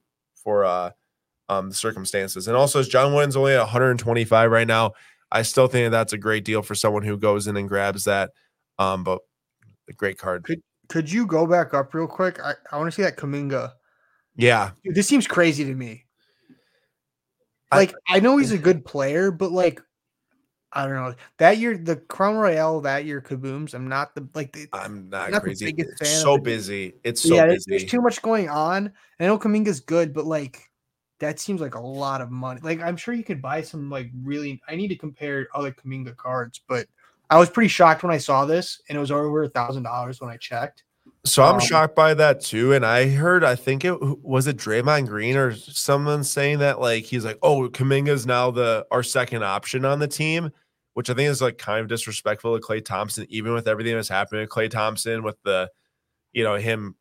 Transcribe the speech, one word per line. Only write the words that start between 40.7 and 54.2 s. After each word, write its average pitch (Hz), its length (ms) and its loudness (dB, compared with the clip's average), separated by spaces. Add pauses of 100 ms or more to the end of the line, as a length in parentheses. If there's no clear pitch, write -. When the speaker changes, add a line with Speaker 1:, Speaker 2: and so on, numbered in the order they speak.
Speaker 1:
So - 180 4
I'm 165 140 8
Speaker 2:
Um, - 40 0
Speaker 1:
shocked 160 340 2
by 156 200 6
that 147 260 4
too. 120 320 2
And 131 120 4
I 123 240 4
heard, 165 360 4
I 123 100 4
think 135 300 -2
it 180 160 -2
was 135 460 0
it 135 100 -2
Draymond 123 500 0
Green 110 300 -2
or 127 180 0
someone 143 720 -2
saying 143 360 0
that, 139 200 2
like, 117 240 0
he's 117 200 -4
like, 110 180 -6
"Oh, 143 260 4
Kuminga's 139 580 0
now 123 240 2
the, 117 400 0
our 123 120 0
second 120 420 -2
option 104 400 -4
on 139 160 0
the 147 80 -2
team," 156 420 -4 (440)
which 123 160 -6
I 123 40 -4
think 143 160 0
is, 127 100 -2
like, 123 180 -2
kind 107 220 -4
of 110 80 -6
disrespectful 113 720 -4
to 113 60 -14
Klay 110 200 -6
Thompson, 104 440 -8
even 110 260 -6
with 117 140 -4
everything 113 260 -2
that's 110 140 -6
happening 101 380 -4